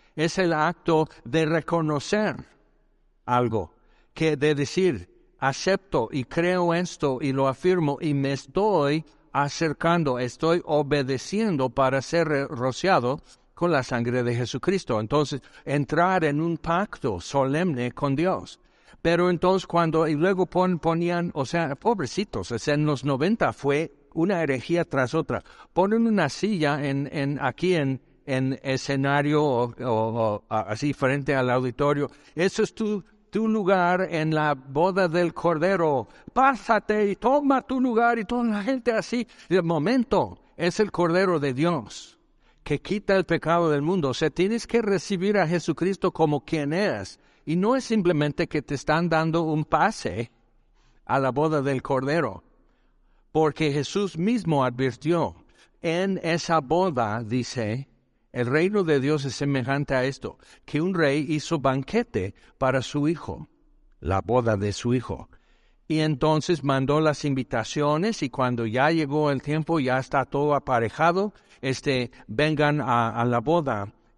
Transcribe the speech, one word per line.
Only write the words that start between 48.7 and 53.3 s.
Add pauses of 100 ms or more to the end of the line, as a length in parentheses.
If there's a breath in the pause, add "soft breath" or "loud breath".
están
dando
un
pase (760)
a
la
boda
del
Cordero, (880)